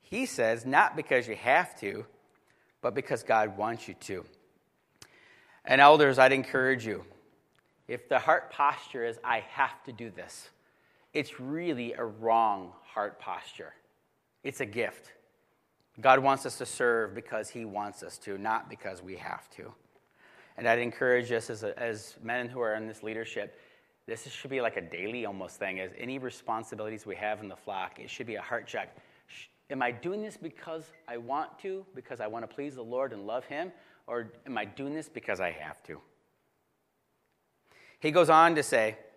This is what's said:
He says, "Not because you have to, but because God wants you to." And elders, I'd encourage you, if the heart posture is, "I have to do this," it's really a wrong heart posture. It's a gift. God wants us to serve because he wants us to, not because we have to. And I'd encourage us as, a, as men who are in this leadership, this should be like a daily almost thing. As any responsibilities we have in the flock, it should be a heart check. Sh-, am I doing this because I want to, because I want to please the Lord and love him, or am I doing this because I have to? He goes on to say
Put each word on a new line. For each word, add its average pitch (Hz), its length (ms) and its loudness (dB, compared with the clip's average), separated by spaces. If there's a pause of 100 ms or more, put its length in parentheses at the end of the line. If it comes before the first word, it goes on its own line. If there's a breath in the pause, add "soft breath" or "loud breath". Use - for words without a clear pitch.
He 240 260 -4
says, 117 360 0
"Not 143 320 4
because 131 320 2
you 110 80 -6
have 147 440 2
to, 101 260 -6 (760 soft breath)
but 120 120 -2
because 123 300 -4
God 107 340 2
wants 113 300 -4
you 95 80 -12
to." 92 320 -10 (1400 loud breath)
And 135 160 8
elders, 143 380 10
I'd 131 120 10
encourage 131 540 2
you, 95 220 -6 (800)
if 120 200 -10
the 131 120 4
heart - 320 2
posture 143 520 -2
is, 117 200 -4
"I 117 160 0
have - 460 -4
to 131 60 -12
do 113 200 -12
this," - 400 -18 (600 soft breath)
it's - 280 -6
really 135 540 -4
a 120 120 -4
wrong 110 760 0
heart 101 340 -6
posture. 87 560 -12 (680)
It's 135 180 -8
a - 60 -4
gift. 104 460 -6 (880)
God 131 180 10
wants 135 260 2
us 123 120 -6
to 123 80 -6
serve 113 500 0
because 113 360 -8
he 117 120 -10
wants 104 400 -8
us 90 140 -14
to, 98 200 -10
not 110 320 -2
because 95 320 -12
we 92 140 -12
have - 360 -10
to. - 220 -18 (840 soft breath)
And 120 100 -2
I'd 117 120 6
encourage 120 520 0
us 113 180 -2
as, 110 140 -8
a, 104 160 -6
as 113 420 -8
men 120 280 -4
who 127 100 -10
are 110 160 0
in 110 100 -6
this 110 160 -12
leadership, 110 560 -8 (480 soft breath)
this 113 240 -10
should - 200 -14
be 131 100 -2
like 113 160 0
a 92 60 -4
daily 95 440 -6
almost 98 320 -10
thing. 95 220 -6
As 92 180 -6
any 131 220 -8
responsibilities 110 840 -8
we 95 100 -8
have 104 240 -6
in 107 80 -12
the 92 80 -12
flock, 95 420 -8
it - 120 -18
should 113 180 -10
be 110 80 -8
a 98 60 -8
heart 113 260 -6
check. 101 260 -8 (340 soft breath)
Sh-, - 200 -20 (220)
am 135 120 -4
I 123 100 2
doing 175 300 -6
this 214 140 -10
because 160 560 -14 (160)
I 120 80 -10
want 127 440 -6
to, 190 260 -8 (100)
because 123 240 -12
I 107 80 -4
want 113 160 -6
to 110 100 -14
please 143 220 -8
the 123 80 -12
Lord 123 300 -4
and 101 120 -12
love 120 200 -4
him, 170 260 -8 (340 soft breath)
or 117 280 -6 (120)
am 123 120 -6
I 107 80 -4
doing 139 280 -10
this 156 140 -8
because 107 320 -6
I 90 120 0
have 78 320 -12
to? 76 180 -16 (2000 soft breath)
He 156 100 2
goes 165 180 8
on 165 260 10
to 147 80 2
say 110 340 2 (200)